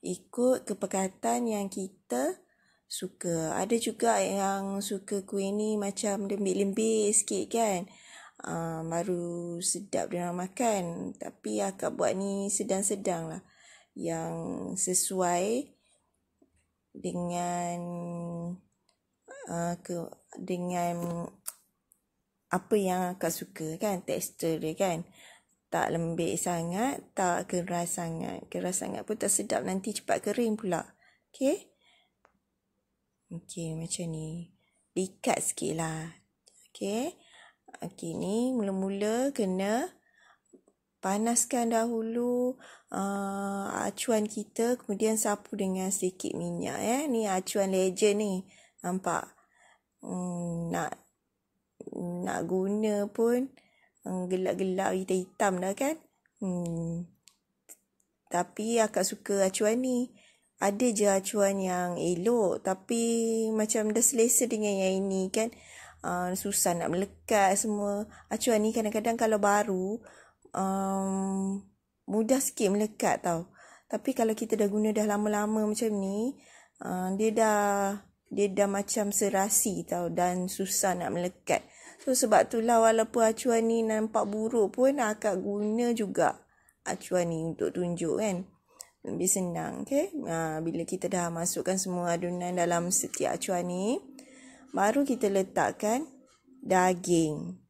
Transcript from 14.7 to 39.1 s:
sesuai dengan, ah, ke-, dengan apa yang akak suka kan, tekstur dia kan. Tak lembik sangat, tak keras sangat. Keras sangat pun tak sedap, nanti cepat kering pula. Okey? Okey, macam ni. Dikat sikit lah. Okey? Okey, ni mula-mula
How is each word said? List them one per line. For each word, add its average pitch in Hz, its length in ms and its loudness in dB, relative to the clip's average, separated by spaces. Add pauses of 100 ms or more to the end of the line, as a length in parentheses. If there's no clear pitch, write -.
sesuai 185 960 0 (1200)
dengan, 175 800 -4 (1800)
ah, 170 320 -2
ke-, 170 320 -8 (240)
dengan 175 880 -4 (1200)
apa 185 320 -2
yang 185 340 0
akak 165 220 -2
suka 160 400 -8
kan, 196 240 -2
tekstur - 560 -4
dia 156 160 -4
kan. 175 320 -2 (680)
Tak - 240 0
lembik 165 400 -2
sangat, 175 800 -4
tak 185 320 0
keras 175 480 -2
sangat. 165 560 -6
Keras 180 320 -4
sangat 196 240 -8
pun 214 80 -4
tak 202 160 -2
sedap, 214 320 0
nanti 190 320 -4
cepat - 240 -2
kering 214 400 0
pula. 175 240 -2 (480)
Okey? 277 400 0 (1600)
Okey, 165 480 -8
macam 165 320 -6
ni. 160 400 -10 (400)
Dikat - 480 -2
sikit - 400 -4
lah. 160 320 -6 (640)
Okey? 226 400 -4 (720)
Okey, 165 320 -8
ni 214 320 0
mula-mula 208 800 0